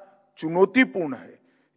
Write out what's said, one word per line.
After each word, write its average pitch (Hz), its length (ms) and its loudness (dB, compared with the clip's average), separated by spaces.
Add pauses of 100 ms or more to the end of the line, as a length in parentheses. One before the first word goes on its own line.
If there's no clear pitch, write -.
(360)
चुनौतीपूर्ण 185 800 0
है, - 240 -20 (380)